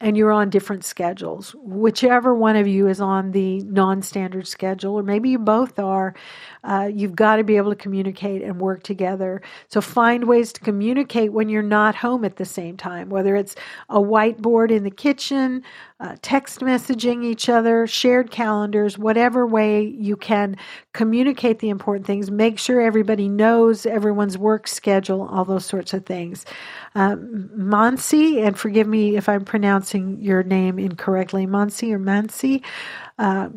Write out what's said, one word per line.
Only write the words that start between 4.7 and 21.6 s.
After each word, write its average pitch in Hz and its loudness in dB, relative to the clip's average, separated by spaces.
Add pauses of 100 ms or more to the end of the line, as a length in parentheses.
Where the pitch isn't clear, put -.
or 208 -2
maybe 208 0
you 254 2
both 220 2
are, 190 -2 (500)
uh, 202 -2
you've 202 -4
got 214 4
to 220 2
be 208 2
able 202 2
to 208 -2
communicate 190 -6
and 180 -8
work 190 -4
together. 190 -4 (260)
So 214 -2
find 240 2
ways 233 4
to - -18
communicate 226 0
when 214 0
you're 214 0
not 208 4
home 240 -2
at 185 -4
the 185 -6
same 175 -10
time, 180 -10
whether 196 2
it's 196 -4 (340)
a 208 2
whiteboard 220 2
in 220 2
the 196 -4
kitchen, 262 -2 (380)
uh, 180 -12
text - -2
messaging 240 -2
each 233 -4
other, 233 4
shared 247 2
calendars, 208 -2
whatever 233 2
way 214 2
you 214 -4
can 202 0 (360)
communicate 233 0